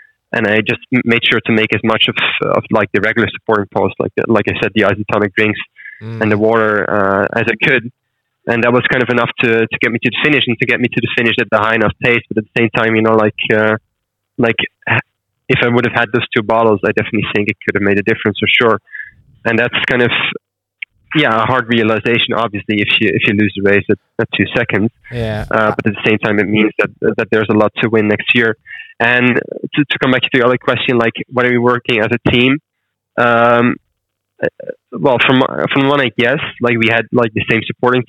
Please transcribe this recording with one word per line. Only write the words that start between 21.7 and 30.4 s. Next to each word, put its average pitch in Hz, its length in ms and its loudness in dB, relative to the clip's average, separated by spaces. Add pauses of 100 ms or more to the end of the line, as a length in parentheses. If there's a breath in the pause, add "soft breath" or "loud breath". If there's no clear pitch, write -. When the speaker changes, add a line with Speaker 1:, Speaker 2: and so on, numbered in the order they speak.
Speaker 1:
obviously, 107 460 -4
if 104 200 0
you, 104 120 2
if - 140 -2
you 107 80 0
lose 104 220 0
the 98 120 0
race 101 220 2
at, 101 80 2 (220)
at 113 160 -2
two 101 180 0
seconds. 113 380 0 (180 loud breath)
Speaker 2:
Yeah. 110 400 -6
Speaker 1:
Uh, 107 240 2
but - 140 -4
at 101 60 -2
the - 120 -10
same 110 120 2
time, 104 200 0
it 98 80 0
means 107 320 0
that, 101 120 0 (260)
that 113 160 -4
there's 107 180 0
a 110 40 2
lot 107 180 4 (100)
to 120 60 0
win 107 180 2
next 104 260 0
year. 117 240 2 (440 loud breath)
And 123 400 2 (340)
to, 147 160 2
to - 100 -2
come 131 120 2
back 127 100 2
to - 100 -4
the 123 120 2